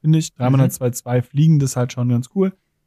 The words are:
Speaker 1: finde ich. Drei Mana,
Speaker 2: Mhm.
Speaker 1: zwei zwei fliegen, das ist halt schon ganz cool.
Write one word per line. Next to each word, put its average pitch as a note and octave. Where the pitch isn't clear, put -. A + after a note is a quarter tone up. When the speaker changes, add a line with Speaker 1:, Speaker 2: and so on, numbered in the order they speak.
Speaker 1:
finde D#3
ich. D#3+
Drei B2+
Mana, C3+
Speaker 2:
Mhm. B2+
Speaker 1:
zwei B2+
zwei B2
fliegen, D3+
das C3+
ist -
halt B2
schon B2
ganz A#2+
cool. F#3+